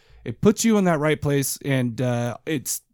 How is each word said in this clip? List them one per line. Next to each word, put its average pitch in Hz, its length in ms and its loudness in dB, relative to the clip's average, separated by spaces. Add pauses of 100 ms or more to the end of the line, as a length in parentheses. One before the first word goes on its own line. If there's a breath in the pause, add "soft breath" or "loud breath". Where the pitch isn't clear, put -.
(240)
it 123 160 -10
puts - 240 4
you 226 140 4
in 196 80 2
that 170 140 2
right 151 200 0
place, 143 460 -2
and, 127 340 -2
uh, 120 460 -4
it's, 147 360 -6 (120)